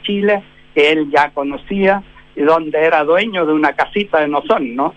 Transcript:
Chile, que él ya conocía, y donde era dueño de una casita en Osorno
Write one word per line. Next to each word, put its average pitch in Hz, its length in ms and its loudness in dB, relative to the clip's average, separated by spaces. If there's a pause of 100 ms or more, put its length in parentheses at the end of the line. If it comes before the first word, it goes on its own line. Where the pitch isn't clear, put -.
Chile, 202 400 0 (320)
que 151 160 4
él 156 220 0
ya 147 180 2
conocía, 190 720 -2 (320)
y - 60 -8
donde 156 400 2
era 160 240 2
dueño 185 420 0
de 156 60 0
una 151 220 0
casita 165 500 -2
en 147 100 -2
Osorno 143 640 -2